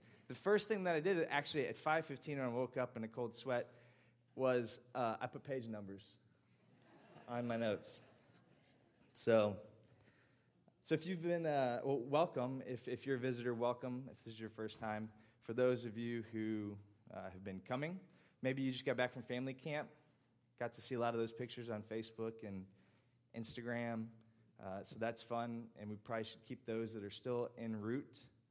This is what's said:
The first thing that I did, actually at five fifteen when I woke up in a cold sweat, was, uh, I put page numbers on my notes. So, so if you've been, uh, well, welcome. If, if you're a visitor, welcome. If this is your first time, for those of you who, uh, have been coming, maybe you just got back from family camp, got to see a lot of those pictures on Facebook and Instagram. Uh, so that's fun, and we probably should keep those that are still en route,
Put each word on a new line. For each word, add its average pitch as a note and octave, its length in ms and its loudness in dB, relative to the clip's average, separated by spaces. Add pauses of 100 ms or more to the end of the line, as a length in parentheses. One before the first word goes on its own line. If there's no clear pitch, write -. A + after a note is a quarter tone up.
(300)
The B2+ 60 -8
first G#3 340 4
thing G3 160 2
that E3+ 100 6
I D3+ 60 4
did, F3 280 6
actually C#3+ 380 2
at - 80 -2
five D#3 300 2
fifteen C#3 320 -6
when C3 100 2
I - 20 2
woke B2 280 0
up B2 180 0
in A2+ 80 -4
a A2+ 60 -2
cold A#2 260 -4
sweat, A#2+ 380 0 (600)
was, B2+ 440 4 (160)
uh, A#2+ 240 2
I B2 80 -2
put - 160 -8
page B2+ 240 -4
numbers G2 480 -8 (1120)
on A#2+ 180 -2
my A#2 120 2
notes. G#2+ 420 0 (1160)
So, G#2+ 420 6 (1300)
so D#3+ 100 2
if D#3 120 0
you've F3+ 140 -2
been, E3+ 240 2
uh, C3 400 4
well, C#3 140 2
welcome. C3+ 680 2
If, A#2+ 220 -6
if B2 160 -4
you're C3+ 100 2
a A#2+ 40 0
visitor, A#2+ 340 0
welcome. B2 580 0
If - 140 -16
this A2+ 80 -10
is A2 60 -14
your A2 100 -6
first A2 320 -6
time, A2 260 -2 (360)
for A2+ 100 -4
those B2 320 4
of A2 120 -6
you A#2 360 -2
who, G#2+ 420 0 (380)
uh, F#2+ 160 -8
have F#2 120 -12
been F#2+ 240 -6
coming, D3+ 320 -2 (440)
maybe C3+ 200 2
you C3+ 80 2
just B2+ 160 -4
got B2 120 2
back B2 160 4
from B2 100 -8
family B2+ 300 -2
camp, D3 340 -4 (720)
got A#2+ 140 -2
to - 80 -12
see - 140 -4
a A#2 40 2
lot A#2 140 4
of A2+ 80 2
those A2+ 100 0
pictures A#2 380 -6
on G#2 140 -2
Facebook A2+ 500 -4 (120)
and G2 200 -6 (680)
Instagram. A#2 760 -2 (540)
Uh, G2 220 -6
so - 160 -12
that's A#2 220 0
fun, A#2 480 -4 (100)
and G#2+ 100 -6
we G#2+ 60 -4
probably A2+ 300 -4
should - 200 -12
keep A#2+ 200 -10
those A2+ 260 -2
that A2 100 -6
are G2+ 80 -6
still A#2+ 480 -2
en A2 220 -4
route, A#2 380 -2 (340)